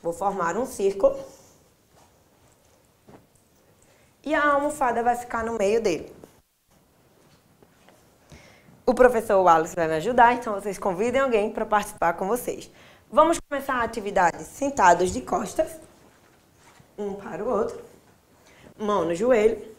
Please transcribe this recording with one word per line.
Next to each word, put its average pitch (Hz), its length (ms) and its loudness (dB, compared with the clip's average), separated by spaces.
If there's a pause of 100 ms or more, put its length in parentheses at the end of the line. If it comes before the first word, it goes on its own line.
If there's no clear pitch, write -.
Vou 165 100 -4
formar 190 440 -2
um 254 100 -2
círculo. 196 500 0 (3000)
E 294 100 -2
a 294 100 0 (100)
almofada 277 480 0
vai 240 140 2
ficar 233 280 -8
no 226 140 -6
meio 214 220 2
dele. 180 340 -4 (2750)
O 254 60 2
professor 226 480 4
Wallace 165 340 4
vai 165 140 -2
me 160 60 -2
ajudar, 233 400 4
então 240 200 -6
vocês 196 220 -6
convidem 220 440 -2
alguém 220 300 0
pra 220 140 -6
participar 202 500 -2
com 185 120 -6
vocês. - 440 -6 (400)
Vamos 311 280 4 (100)
começar 269 280 -6
a 233 60 -2
atividade 196 600 0
sentados 185 680 2
de 247 120 -6
costas, - 580 -4 (1160)
um 202 160 -8
para 185 280 -10
o 233 60 -4
outro, 226 320 -2 (1000)
mão 208 280 -2
no 170 80 -2
joelho. 220 640 2